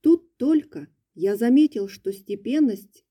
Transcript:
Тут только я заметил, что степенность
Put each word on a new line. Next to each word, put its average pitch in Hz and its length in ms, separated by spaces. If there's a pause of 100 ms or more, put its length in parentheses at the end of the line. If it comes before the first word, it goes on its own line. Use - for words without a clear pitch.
Тут - 360
только 277 520 (260)
я 196 220
заметил, 240 520
что 196 240
степенность 220 1000